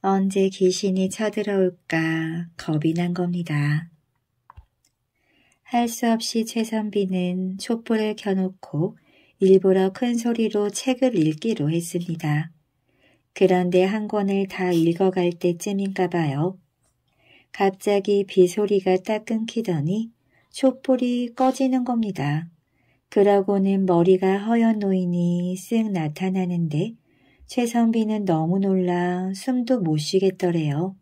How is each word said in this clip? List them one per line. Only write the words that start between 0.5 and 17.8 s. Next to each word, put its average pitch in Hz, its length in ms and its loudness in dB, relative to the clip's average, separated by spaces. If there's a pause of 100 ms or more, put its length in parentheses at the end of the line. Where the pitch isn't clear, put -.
쳐들어올까 175 1500 -2
겁이 160 380 -2
난 175 200 -2
겁니다. 170 760 -2 (1700)
할 240 240 0
수 233 200 -2
없이 226 360 0
최선비는 196 1120 -2
촛불을 220 580 -2
켜놓고 190 800 -4 (440)
일부러 190 520 6
큰 240 220 -2
소리로 226 560 0
책을 254 480 0
읽기로 156 520 0
했습니다. 165 840 -4 (800)
그런데 180 520 4
한 214 220 -2
권을 196 400 0
다 190 240 -4
읽어갈 175 640 2
때쯤인가 190 760 -2
봐요. 165 500 -2 (960)
갑자기 202 720 0